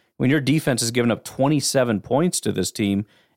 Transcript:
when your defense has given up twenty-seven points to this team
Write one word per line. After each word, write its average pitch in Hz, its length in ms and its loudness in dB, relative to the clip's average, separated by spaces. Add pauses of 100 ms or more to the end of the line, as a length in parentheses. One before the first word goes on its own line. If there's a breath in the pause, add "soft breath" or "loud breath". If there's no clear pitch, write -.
(180 soft breath)
when 123 120 2
your 151 120 4
defense 139 400 0
has 117 100 -2
given 120 200 2
up 101 120 -2
twenty-seven 131 800 0
points 160 400 0
to 107 100 -4
this 95 200 -2
team 101 340 0 (320 soft breath)